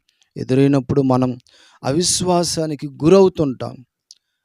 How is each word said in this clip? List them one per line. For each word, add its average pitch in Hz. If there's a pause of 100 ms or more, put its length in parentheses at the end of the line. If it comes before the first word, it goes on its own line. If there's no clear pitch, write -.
(380)
ఎదురైనప్పుడు 135
మనం 127 (460)
అవిశ్వాసానికి 165
గురవుతుంటాం. 139 (600)